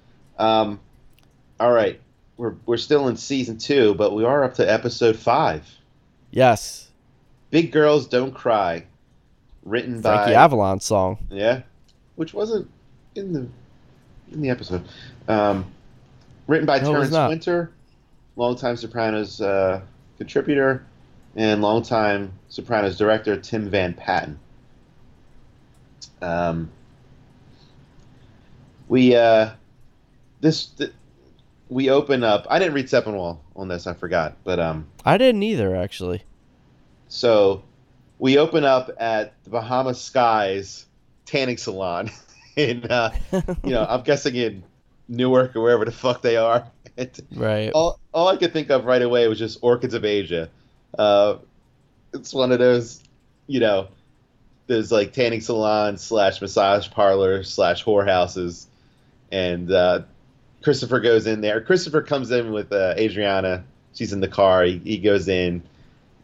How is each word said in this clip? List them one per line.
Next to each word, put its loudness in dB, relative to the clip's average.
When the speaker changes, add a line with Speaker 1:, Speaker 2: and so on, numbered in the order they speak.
Speaker 1:
Um, 0
all 4
right, 2
we're, -8
we're 0
still 0
in -2
season -6
two, 2
but 0
we -2
are 2
up -4
to 2
episode 0
five. 0
Speaker 2:
Yes. 0
Speaker 1:
Big 2
Girls 4
Don't -2
Cry, 0
written -6
Speaker 2:
Frankie 2
Speaker 1:
by -
Speaker 2:
Avalon 6
song. -2
Speaker 1:
Yeah, -2
which -8
wasn't -6
in -10
the, -6
in -10
the -2
episode. -6
Um, 0
written 2
by 2
Speaker 2:
No, 0
it 2
was 0
Speaker 1:
Terrence -4
Speaker 2:
not. 2
Speaker 1:
Winter, -2
longtime -2
Sopranos, -4
uh, 0
contributor, -2
and 2
longtime 0
Sopranos -2
director 0
Tim -8
Van -2
Patten. -4
Um, -4
we, 6
uh, 6
this, 0
th-, -10
we 0
open 2
up. 2
I 2
didn't 0
read -4
Sepinwall -2
on -10
this. -8
I -8
forgot, -4
but, -2
um, -4
Speaker 2:
I 2
didn't 2
either, -2
actually. -8
Speaker 1:
So 2
we 4
open 2
up 2
at -4
the -20
Bahama -4
Skies -2
tanning -4
salon -6
<laughs> -20
in, -2
uh, 0
you -6
know, 0
Speaker 2:
<laughs> -6
Speaker 1:
I'm -2
guessing -2
in -6
Newark 2
or -2
wherever 4
the -4
fuck -4
they 2
are. 0
<laughs> -20
And -8
Speaker 2:
Right. -4
Speaker 1:
all, -2
all 2
I 2
could -2
think -4
of 0
right 2
away 2
was -2
just -6
Orchids 0
of -4
Asia. -2
Uh, 4
it's -14
one 2
of 4
those, 2
you -4
know, 0
those, -2
like, 2
tanning -2
salons -2
slash 0
massage 0
parlors 2
slash 0
whorehouses. 0
And, -4
uh, 2
Christopher 0
goes 2
in -2
there. -2
Christopher 0
comes -4
in -2
with, -6
uh, 0
Adriana. -2
She's -8
in -6
the -2
car. 4
He, 0
he -6
goes 2
in -2